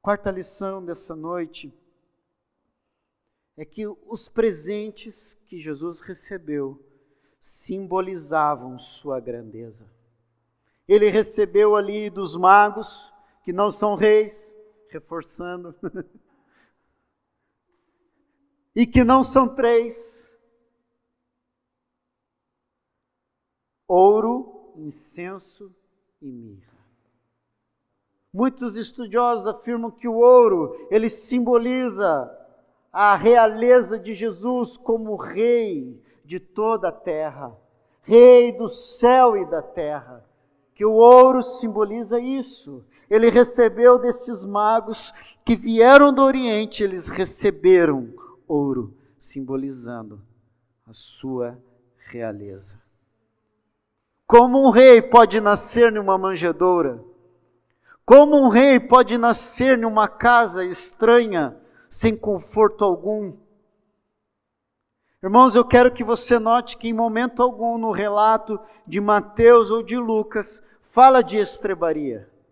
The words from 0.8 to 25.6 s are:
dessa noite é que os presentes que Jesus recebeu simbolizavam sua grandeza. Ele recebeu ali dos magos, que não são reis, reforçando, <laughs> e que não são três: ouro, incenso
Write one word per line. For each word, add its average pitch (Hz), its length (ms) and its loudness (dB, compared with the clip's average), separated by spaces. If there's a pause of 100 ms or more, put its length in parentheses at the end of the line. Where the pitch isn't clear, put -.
dessa 170 320 -16
noite 160 580 -14 (1800)
é 151 80 -20
que 214 240 -16
os - 400 -20
presentes 208 1080 -10 (120)
que 180 100 -20
Jesus 156 440 -16
recebeu 151 840 -14 (560)
simbolizavam 160 1400 -10
sua 131 420 -14
grandeza. 113 720 -18 (960)
Ele 208 220 2
recebeu 208 680 -2
ali 208 340 -6
dos 170 260 -12
magos, 208 800 -4 (300)
que 180 100 -12
não 202 160 -4
são 208 260 -6
reis, 214 600 -4 (340)
reforçando, 170 920 -18
<laughs> 170 240 -14 (2750)
e 240 100 0
que 247 180 0
não 262 200 2
são 262 240 -2
três: 233 840 -6 (3500)
ouro, 214 880 -2
incenso 180 1000 -20 (480)